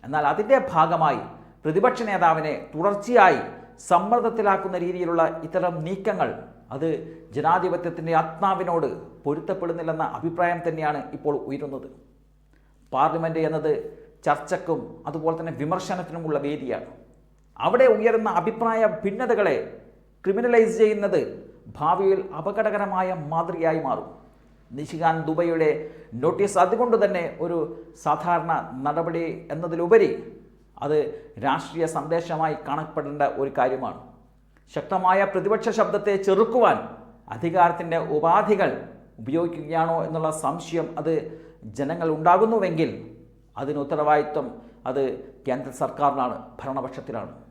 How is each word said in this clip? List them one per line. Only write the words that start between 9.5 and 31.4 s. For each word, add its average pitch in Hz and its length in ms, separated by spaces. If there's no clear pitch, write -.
അഭിപ്രായം 170 460
തന്നെയാണ് 156 380
ഇപ്പോൾ 147 200
ഉയരുന്നത്. 135 420
പാർലമെന്റ് 160 540
എന്നത് 151 260
ചർച്ചക്കും 165 560
അതുപോലെ 160 300
തന്നെ 165 260
വിമർശനത്തിനുമുള്ള 165 760
വേദിയാണ്. 135 480
അവിടെ 196 380
ഉയരുന്ന 220 340
അഭിപ്രായ 226 420
ഭിന്നതകളെ 202 540
ക്രിമിനലൈസ് 226 540
ചെയ്യുന്നത് 202 420
ഭാവിയിൽ 185 440
അപകടകരമായ 196 720
മാതൃകയായി 165 540
മാറും. 120 220
നിഷികാന്ത് 160 560
ദുബൈയുടെ 165 440
നോട്ടീസ് 196 360
അതുകൊണ്ട് 226 400
തന്നെ 190 260
ഒരു 170 180
സാധാരണ 165 480
നടപടി 165 380
എന്നതിലുപരി 170 600
അത് 151 220